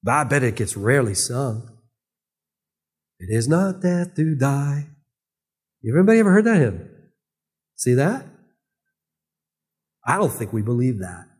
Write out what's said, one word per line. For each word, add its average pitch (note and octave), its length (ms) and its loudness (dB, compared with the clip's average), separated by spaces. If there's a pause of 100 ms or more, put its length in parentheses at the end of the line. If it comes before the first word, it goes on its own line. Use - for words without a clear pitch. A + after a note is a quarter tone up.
But A#2 100 0
I D3 100 2
bet C3+ 200 0
it A2+ 120 -2
gets G2+ 220 -6
rarely A2 380 2
sung. A#2+ 640 -6 (1400)
"It F2+ 100 -14
is A2+ 180 0
not F#3 340 0
death F3+ 340 -2
to D#3+ 200 0
die." C#3+ 520 -2 (1000)
Everybody F#3+ 340 4
ever G#3 120 4
heard G#3+ 140 6
that A3+ 120 4
hymn? G2+ 320 0 (840)
See - 200 0
that? F3 300 0 (1800)
I C#3 120 0
don't F#3 140 0
think A2 220 -8
we A2 80 -2
believe A#2+ 380 -2
that. F2+ 260 -12 (140)